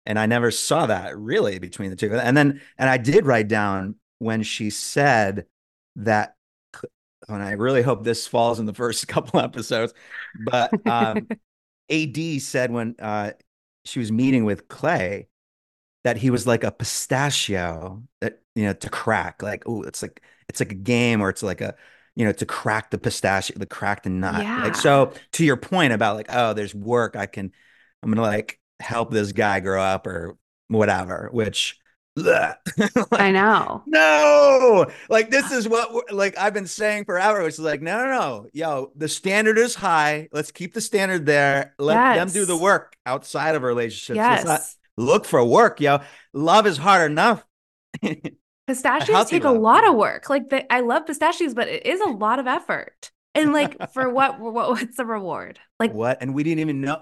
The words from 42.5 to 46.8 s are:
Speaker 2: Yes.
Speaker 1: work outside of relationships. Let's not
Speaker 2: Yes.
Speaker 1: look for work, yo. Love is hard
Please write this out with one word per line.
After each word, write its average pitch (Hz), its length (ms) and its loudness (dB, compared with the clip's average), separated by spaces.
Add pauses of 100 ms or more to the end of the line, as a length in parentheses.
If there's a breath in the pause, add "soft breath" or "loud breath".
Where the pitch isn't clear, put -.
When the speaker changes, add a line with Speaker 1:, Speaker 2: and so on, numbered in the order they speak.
Speaker 2:
Yes. 165 80 -4
Speaker 1:
work 185 340 2 (100)
outside 143 480 -2
of 143 80 -2
relationships. 120 680 -2
Let's 240 160 2
not 156 160 2
Speaker 2:
Yes. - 160 -14 (220)
Speaker 1:
look 151 260 4
for 135 200 4
work, 180 360 6
yo. 143 200 4 (340 loud breath)
Love 175 320 4
is 180 100 0
hard 170 340 4